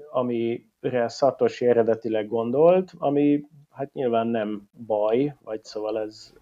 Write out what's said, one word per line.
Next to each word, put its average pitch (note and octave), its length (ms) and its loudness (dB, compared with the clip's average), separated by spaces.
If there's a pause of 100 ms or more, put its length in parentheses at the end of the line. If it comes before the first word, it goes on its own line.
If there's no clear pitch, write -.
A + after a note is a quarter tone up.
(100)
amire B2 960 -4
Satoshi B2 580 0
eredetileg A2 640 2
gondolt, C#3+ 680 2
ami D3 460 2 (280)
hát C#3+ 200 -12
nyilván A#2 340 0
nem G#2+ 420 -4 (180)
baj, A2+ 480 0 (100)
vagy A2 200 -10
szóval A2 360 -6
ez, G#2+ 420 -12